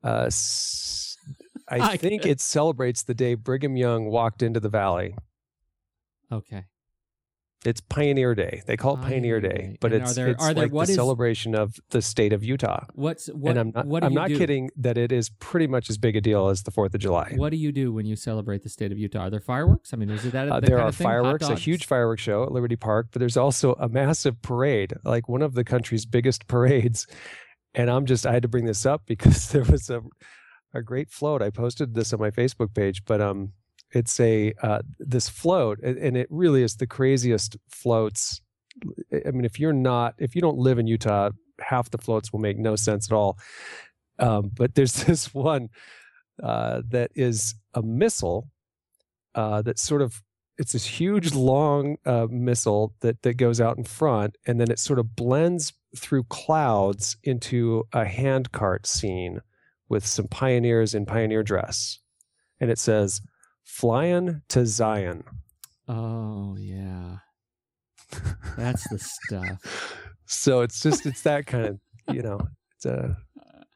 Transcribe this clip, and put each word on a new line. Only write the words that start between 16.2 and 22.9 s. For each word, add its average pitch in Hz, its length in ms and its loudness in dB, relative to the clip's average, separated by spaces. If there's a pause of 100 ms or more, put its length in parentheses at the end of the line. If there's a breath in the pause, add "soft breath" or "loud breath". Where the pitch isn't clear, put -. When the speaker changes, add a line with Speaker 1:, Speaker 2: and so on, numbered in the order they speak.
Speaker 1:
deal 101 260 4
as 98 160 2
the - 80 -10
fourth 98 240 0
of 101 60 -2
July. 87 340 0
Speaker 2:
What 139 160 0
do 160 60 -2
you 151 160 -4
do 131 200 -2
when 110 140 -4
you 107 80 -2
celebrate 107 480 -6
the - 60 -12
state 101 240 -6
of 101 60 -6
Utah? 104 240 -4
Are 95 80 -4
there 104 100 -4
fireworks? 135 520 2
I 127 40 -8
mean, 104 140 -2
is 107 140 -6
it 123 80 -2
that, 131 160 -2
Speaker 1:
Uh, 123 120 0
Speaker 2:
that 113 60 4
Speaker 1:
there 127 100 6
Speaker 2:
kind 120 100 4
Speaker 1:
are - 40 4
Speaker 2:
of - 60 -4
thing? - 100 -2
Hot 113 80 4
Speaker 1:
fireworks, 139 320 2
a - 20 0
Speaker 2:
dogs? 110 140 0
Speaker 1:
huge 160 240 0
fireworks 117 360 2
show 110 220 0
at 139 80 -4
Liberty 120 240 -2
Park, 110 340 0